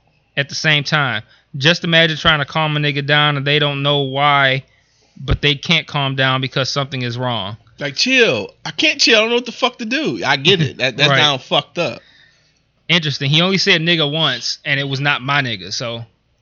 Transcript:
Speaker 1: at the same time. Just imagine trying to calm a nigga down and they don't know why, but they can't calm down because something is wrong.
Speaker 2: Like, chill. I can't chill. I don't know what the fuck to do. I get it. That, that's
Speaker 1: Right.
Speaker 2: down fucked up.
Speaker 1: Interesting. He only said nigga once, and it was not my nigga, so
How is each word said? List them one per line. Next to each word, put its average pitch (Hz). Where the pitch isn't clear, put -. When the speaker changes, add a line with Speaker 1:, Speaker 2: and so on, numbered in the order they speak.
Speaker 1:
at 139
the -
same 147
time. 131
Just 165
imagine 165
trying 160
to 139
calm 156
a -
nigga 143
down 147
and 139
they 147
don't 143
know 143
why, 135
but -
they 147
can't 156
calm 135
down 131
because 131
something 135
is 120
wrong. 113
Speaker 2:
Like, 143
chill. 214
I 156
can't 302
chill. 226
I 214
don't 220
know 240
what 247
the 233
fuck 240
to 240
do. 214
I 139
get 165
it. 107
That, 120
that's 143
Speaker 1:
Right. 135
Speaker 2:
down 143
fucked -
up. 156
Speaker 1:
Interesting. 151
He 156
only 190
said 180
nigga 160
once, 143
and 143
it 139
was 135
not 143
my 139
nigga, 104
so 117